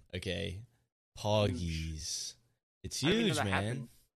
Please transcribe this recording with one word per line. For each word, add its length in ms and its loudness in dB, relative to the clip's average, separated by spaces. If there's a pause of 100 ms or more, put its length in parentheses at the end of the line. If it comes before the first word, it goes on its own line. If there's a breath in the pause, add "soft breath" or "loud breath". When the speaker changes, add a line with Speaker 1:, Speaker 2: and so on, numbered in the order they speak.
(160)
Speaker 1:
okay? 340 -2
Speaker 2:
Huge. 720 -14
Speaker 1:
Poggies. 1120 0 (480)
It's 220 -4
Speaker 2:
I 40 4
didn't 180 4
even 20 -
know 0 -
Speaker 1:
huge, 80 2
Speaker 2:
that 80 2
Speaker 1:
man. 80 2 (120)
Speaker 2:
happened. 240 -4 (320)